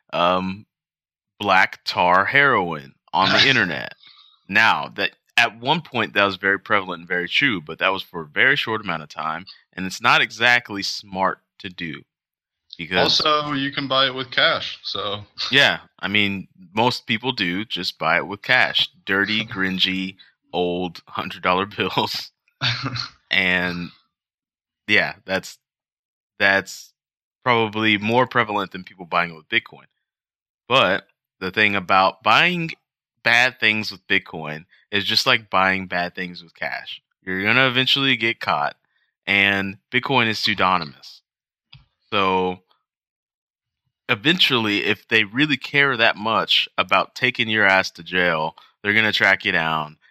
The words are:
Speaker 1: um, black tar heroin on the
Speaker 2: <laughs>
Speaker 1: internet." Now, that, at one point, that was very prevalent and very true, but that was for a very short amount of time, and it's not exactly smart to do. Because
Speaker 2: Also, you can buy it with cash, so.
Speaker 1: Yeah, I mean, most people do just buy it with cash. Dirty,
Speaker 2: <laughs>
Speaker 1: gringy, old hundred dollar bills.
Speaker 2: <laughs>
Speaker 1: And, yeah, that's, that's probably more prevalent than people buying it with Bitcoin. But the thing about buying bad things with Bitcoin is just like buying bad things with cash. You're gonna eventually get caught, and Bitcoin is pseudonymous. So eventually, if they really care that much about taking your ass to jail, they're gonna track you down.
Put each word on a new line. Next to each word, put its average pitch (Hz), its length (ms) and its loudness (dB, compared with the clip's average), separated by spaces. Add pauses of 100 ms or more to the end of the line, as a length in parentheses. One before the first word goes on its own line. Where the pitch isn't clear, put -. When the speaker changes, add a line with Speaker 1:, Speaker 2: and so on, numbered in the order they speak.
(140)
Speaker 1:
um, 92 520 0 (760)
black 98 460 2
tar 92 400 2
heroin 98 720 0 (180)
on 95 180 2
the - 160 4
Speaker 2:
<laughs> - 20 4
Speaker 1:
internet." 92 460 -2 (540)
Now, 95 460 2
that, 98 160 -2 (260)
at 117 220 2
one 147 220 -2
point, 110 320 -4
that 101 120 4
was 98 120 0
very 98 220 0
prevalent 92 420 -2
and 87 60 -18
very 87 220 -4
true, 117 320 0
but 80 180 -12
that 92 140 2
was 92 100 -6
for 87 180 -12
a 78 60 -14
very 117 280 2
short 110 260 -4
amount 85 220 -6
of 76 60 -18
time, 80 360 -8 (280)
and 95 120 -8
it's 92 160 -10
not 139 200 4
exactly 117 640 0
smart 95 560 -4 (200)
to 98 100 -12
do. 85 340 -12 (760)
Because 170 440 2
Speaker 2:
Also, 151 320 0
you 139 180 -4
can 139 160 -6
buy 135 200 2
it 127 80 -4
with 131 160 -8
cash, 147 520 0
so. 101 400 -6 (280)
Speaker 1:
Yeah, 123 280 4 (200)
I 95 80 -4
mean, 98 400 0 (260)
most 120 340 0
people 123 240 -2
do 98 340 -4
just - 340 -8
buy 80 180 0
it 76 100 -4
with 101 160 -12
cash. - 460 0 (160)
Dirty, 101 400 -2
Speaker 2:
<laughs> - 0 -
Speaker 1:
gringy, 95 720 -4 (360)
old 87 540 -4
hundred - 360 -10
dollar 92 220 2
bills. - 680 -4 (300)
Speaker 2:
<laughs> 123 100 0 (580)
Speaker 1:
And, 90 640 -2 (960)
yeah, 90 280 2 (100)
that's, - 340 -6 (800)
that's 98 540 0 (500)
probably 110 540 2
more 117 300 2
prevalent 107 440 -2
than 92 140 -12
people 92 200 -20
buying 85 260 -2
it 82 40 -18
with 78 140 -20
Bitcoin. - 360 -6 (840)
But 101 380 2 (340)
the 95 100 -4
thing 104 240 2
about 95 480 2
buying 165 480 2 (520)
bad 120 360 2
things 107 320 0
with 95 160 -18
Bitcoin 82 580 -4 (260)
is 101 140 -2
just 110 220 -2
like 117 220 0
buying 95 380 2
bad 87 280 -6
things 90 280 -10
with 82 120 -20
cash. - 460 -10 (200)
You're 92 220 -6
gonna 123 240 4
eventually 131 500 2
get 113 220 -2
caught, 76 380 -2 (480)
and 98 520 2 (140)
Bitcoin 123 360 0
is 110 120 -2
pseudonymous. 92 840 -2 (880)
So 92 500 0 (1500)
eventually, 117 760 0
if 104 240 -2
they 110 160 2
really 131 320 -2
care 143 400 -2
that 110 180 2
much 104 600 0
about 95 380 0
taking 123 340 -2
your 107 160 2
ass 95 260 4
to 85 120 -20
jail, 85 520 0 (260)
they're 104 120 0
gonna 107 180 2
track 98 340 2
you 98 60 0
down. 80 460 -2 (140)